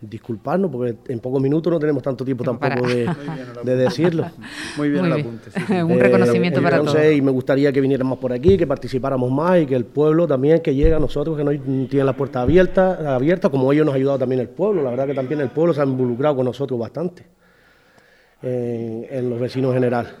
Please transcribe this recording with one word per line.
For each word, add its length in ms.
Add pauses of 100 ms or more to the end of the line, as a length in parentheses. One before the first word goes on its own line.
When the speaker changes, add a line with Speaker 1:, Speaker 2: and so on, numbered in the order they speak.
Speaker 1:
disculparnos, 680
porque 240 (160)
en 80
pocos 220
minutos 320
no 60
tenemos 240
tanto 200
tiempo 200
Speaker 2:
Tiempo 160
Speaker 1:
tampoco 280
Speaker 2:
para 80
Speaker 1:
de, 100
Speaker 3:
Muy 300
bien, 120 (160)
Speaker 1:
de 120
decirlo. 560 (460)
Speaker 3:
Muy 120
bien 120
Speaker 2:
Muy 80
Speaker 3:
el 60
Speaker 2:
bien. 120
Speaker 3:
apunte, 240
sí, 160
sí. 60
Speaker 2:
<laughs> 100
Un 80
Speaker 1:
Eh, 80
Speaker 2:
reconocimiento 640
para 160
Speaker 1:
entonces, 240
Speaker 2:
todos. 140
Speaker 1:
y 60
me 100
gustaría 400
que 100
vinieran 260
más 120
por 140
aquí, 240
que 100
participáramos 640
más 300
y 60
que 80
el 100
pueblo 420
también, 340
que 140
llega 220
a 20
nosotros, 380
que 60
no 80 (360)
tiene 180
la 80
puerta 280
abierta, 760
abierta, 340
como 240
ellos 120
nos 80
ha 40
ayudado 220
también 220
el 80
pueblo. 340
La 80
verdad 160
que 80
también 260
el 80
pueblo 240
se 80
ha 40
involucrado 500
con 100
nosotros 340
bastante, 460 (1160)
en, 680
en 200
los 100
vecinos 320
en 100
general. 260 (140)